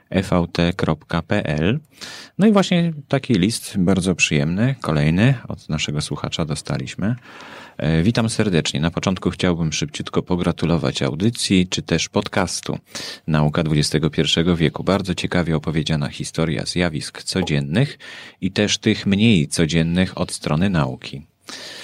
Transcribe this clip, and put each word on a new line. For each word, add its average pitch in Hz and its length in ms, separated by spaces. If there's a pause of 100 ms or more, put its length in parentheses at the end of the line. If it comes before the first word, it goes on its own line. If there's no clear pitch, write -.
F 95 200
V 87 220
T 85 220
kropka 82 480
P 104 240
L. 82 340 (580)
No 196 100
i 226 40
właśnie 175 420 (140)
taki - 260
list 101 440
bardzo 92 380
przyjemny, 87 640
kolejny 82 520 (140)
od - 220
naszego 76 320
słuchacza 73 440
dostaliśmy. - 720 (600)
E, 80 260
"Witam 113 260
serdecznie. 90 500
Na 85 120
początku - 380
chciałbym 82 440
szybciutko - 480
pogratulować 85 800
audycji, 90 640
czy - 140
też - 280
podcastu - 680 (500)
Nauka 76 360
dwudziestego 76 460
pierwszego 82 460
wieku. 76 280
Bardzo 92 320
ciekawie 82 400
opowiedziana 76 540
historia 76 560
zjawisk 82 580
codziennych 82 760 (440)
i 95 100
też 101 260
tych - 280
mniej 98 420
codziennych 85 680
od - 140
strony 82 380
nauki". 69 560 (580)